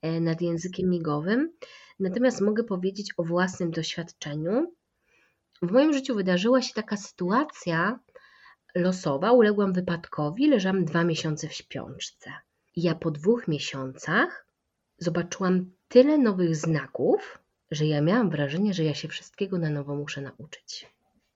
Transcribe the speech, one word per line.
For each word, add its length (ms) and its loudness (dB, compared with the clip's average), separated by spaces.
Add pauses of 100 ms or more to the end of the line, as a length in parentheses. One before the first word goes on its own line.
e, 180 -2
nad 200 0
językiem 500 -2
migowym. 600 0 (480)
Natomiast 400 0
mogę 240 2
powiedzieć 520 -4
o 80 -2
własnym 460 0
doświadczeniu. 1000 -4 (920)
W 100 -4
moim 200 6
życiu 220 -2
wydarzyła 480 2
się 120 -8
taka 220 -4
sytuacja 1000 -2 (760)
losowa. 580 0
Uległam 400 6
wypadkowi, 760 -2
leżałam 360 2
dwa 200 2
miesiące 440 -2
w 40 -10
śpiączce. 760 -12 (460)
I 60 -2
ja 120 2
po 160 -4
dwóch 380 0
miesiącach 960 -4 (520)
zobaczyłam 720 0 (180)
tyle 300 8
nowych 380 2
znaków, 840 0 (320)
że 160 0
ja 160 2
miałam 280 4
wrażenie, 440 0
że 100 0
ja 100 0
się 140 -10
wszystkiego 500 -6
na 120 -2
nowo 260 -4
muszę 240 -8
nauczyć. 720 -16 (440)